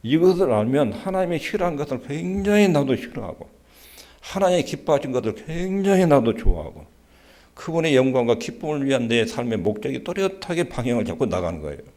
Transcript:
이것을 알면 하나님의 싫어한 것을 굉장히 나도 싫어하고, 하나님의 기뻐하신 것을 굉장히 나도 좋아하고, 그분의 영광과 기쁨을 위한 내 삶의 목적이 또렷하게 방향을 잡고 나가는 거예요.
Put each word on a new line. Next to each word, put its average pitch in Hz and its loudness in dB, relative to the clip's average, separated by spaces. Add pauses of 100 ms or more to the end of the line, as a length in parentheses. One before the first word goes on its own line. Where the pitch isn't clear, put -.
이것을 170 4
알면 117 2
하나님의 185 -4
싫어한 175 -4
것을 143 -6
굉장히 196 0
나도 139 2
싫어하고, - -12 (680)
하나님의 180 0
기뻐하신 139 -2
것을 110 -2
굉장히 190 2
나도 117 4
좋아하고, 80 0 (680)
그분의 160 0
영광과 127 4
기쁨을 139 -6
위한 123 0
내 117 2
삶의 113 -4
목적이 110 -4
또렷하게 180 -4
방향을 120 -2
잡고 113 -2
나가는 87 -4
거예요. 73 -10 (180)